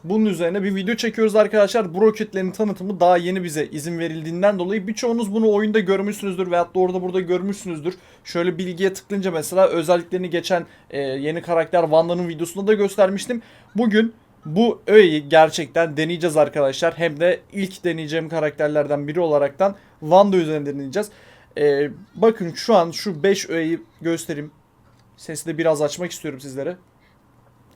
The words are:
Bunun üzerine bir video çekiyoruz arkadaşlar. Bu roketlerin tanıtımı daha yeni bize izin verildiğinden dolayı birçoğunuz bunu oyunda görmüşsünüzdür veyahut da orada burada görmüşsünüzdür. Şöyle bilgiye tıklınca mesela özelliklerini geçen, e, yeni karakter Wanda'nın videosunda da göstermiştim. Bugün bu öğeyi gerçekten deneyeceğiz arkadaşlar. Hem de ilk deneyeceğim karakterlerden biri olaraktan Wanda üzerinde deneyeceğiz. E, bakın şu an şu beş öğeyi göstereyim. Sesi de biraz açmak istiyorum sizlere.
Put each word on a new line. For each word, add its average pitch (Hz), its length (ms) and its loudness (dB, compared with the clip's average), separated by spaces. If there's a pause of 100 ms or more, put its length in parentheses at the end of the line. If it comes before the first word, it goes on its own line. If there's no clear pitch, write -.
Bunun 214 200 0
üzerine 180 380 0
bir 196 120 -2
video 196 200 -2
çekiyoruz 220 420 0
arkadaşlar. 208 580 2
Bu 185 60 0
roketlerin 214 500 0
tanıtımı 190 500 -4
daha 180 160 6
yeni 180 280 -2
bize 151 220 -4
izin 160 320 -8
verildiğinden 165 600 -2
dolayı 190 280 -4
birçoğunuz 226 480 -2
bunu 220 180 4
oyunda 214 280 2
görmüşsünüzdür 196 680 -2
veyahut 175 240 0
da 190 40 -2
orada 185 240 0
burada 185 180 -4
görmüşsünüzdür. 180 760 -4 (300)
Şöyle 170 340 -2
bilgiye 185 340 -2
tıklınca 190 380 -6
mesela 175 360 2
özelliklerini 175 640 0
geçen, 170 360 -2 (240)
e, 139 100 -6
yeni 143 420 -4
karakter 170 400 0
Wanda'nın 170 460 2
videosunda 170 380 -8
da 214 80 6
göstermiştim. 202 680 0 (340)
Bugün 226 380 2 (300)
bu 196 420 0
öğeyi 165 420 6
gerçekten 160 680 2
deneyeceğiz 160 400 -2
arkadaşlar. 151 640 0
Hem 156 220 -2
de 170 200 2 (120)
ilk 190 320 -8
deneyeceğim 160 440 -4
karakterlerden 151 800 -2
biri 156 120 -2
olaraktan 156 560 0 (240)
Wanda 190 360 6
üzerinde 151 380 -2
deneyeceğiz. 139 360 -6 (480)
E, 147 320 2 (240)
bakın 196 380 2
şu - 220 -2
an 170 160 4
şu 160 320 -8
beş 196 280 0
öğeyi 165 320 -2 (180)
göstereyim. 160 500 -6 (680)
Sesi - 300 -12
de 160 120 -6
biraz 160 240 2
açmak 170 300 -4
istiyorum 139 280 -10
sizlere. 139 360 -8 (1000)